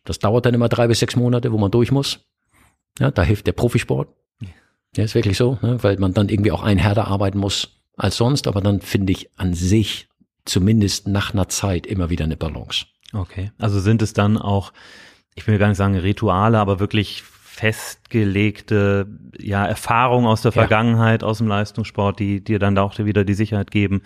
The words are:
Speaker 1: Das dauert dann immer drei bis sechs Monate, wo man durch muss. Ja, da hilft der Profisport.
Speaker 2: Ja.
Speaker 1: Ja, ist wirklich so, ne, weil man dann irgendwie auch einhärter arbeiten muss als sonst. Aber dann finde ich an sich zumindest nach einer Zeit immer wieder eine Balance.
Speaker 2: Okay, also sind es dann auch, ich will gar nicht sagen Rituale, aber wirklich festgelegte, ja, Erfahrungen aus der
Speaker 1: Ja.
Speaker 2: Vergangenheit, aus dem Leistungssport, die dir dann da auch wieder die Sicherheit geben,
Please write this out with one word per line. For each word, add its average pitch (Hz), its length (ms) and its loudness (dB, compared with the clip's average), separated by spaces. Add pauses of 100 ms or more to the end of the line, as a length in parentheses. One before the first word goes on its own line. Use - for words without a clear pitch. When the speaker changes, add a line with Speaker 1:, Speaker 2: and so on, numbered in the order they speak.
Speaker 1:
Das - 140 -8
dauert 113 260 2
dann 120 80 2
immer 120 160 2
drei 117 180 2
bis 117 120 2
sechs - 180 -2
Monate, 123 340 0
wo 113 60 0
man 101 140 2
durch 120 200 2
muss. - 360 -4 (720)
Ja, 135 120 0
da - 120 2
hilft - 240 0
der 90 60 0
Profisport. 127 560 -2 (340)
Speaker 2:
Ja. 98 60 -14 (480)
Speaker 1:
Ja, 104 80 0
ist 110 100 -4
wirklich 110 240 2
so, 123 240 0
ne, 117 200 0
weil 101 160 2
man 95 140 0
dann 101 160 2
irgendwie 101 240 0
auch 82 100 -4
einhärter 101 440 2
arbeiten 98 320 -2
muss - 420 -6 (160)
als 98 220 -2
sonst. 135 280 0
Aber 101 140 -2
dann 101 220 0
finde 98 300 0
ich - 260 -8
an 90 160 -2
sich 92 540 -2 (360)
zumindest 101 640 2
nach 98 240 -2
einer 95 160 -2
Zeit 92 380 -4
immer 90 240 -4
wieder 82 160 -2
eine 80 100 -4
Balance. - 480 -8 (300)
Speaker 2:
Okay, 95 440 -8
also 101 220 -2
sind 107 220 2
es 104 100 -2
dann 104 240 2
auch, 98 380 -4 (600)
ich - 120 -18
will 107 120 2
gar 101 100 4
nicht 98 100 0
sagen 98 180 2
Rituale, 101 600 2
aber 98 220 0
wirklich 101 420 -2
festgelegte, 101 1800 -2 (320)
ja, 101 280 -2
Erfahrungen 120 600 2
aus 110 140 2
der 120 100 2
Speaker 1:
Ja. - 40 0
Speaker 2:
Vergangenheit, 113 680 2
aus 107 160 -2
dem 117 80 -2
Leistungssport, 104 720 -2
die 101 240 -2
dir 107 160 0
dann 98 160 2
da 98 80 4
auch 101 160 -4
wieder 104 260 2
die 101 100 2
Sicherheit 104 360 -2
geben, 98 360 0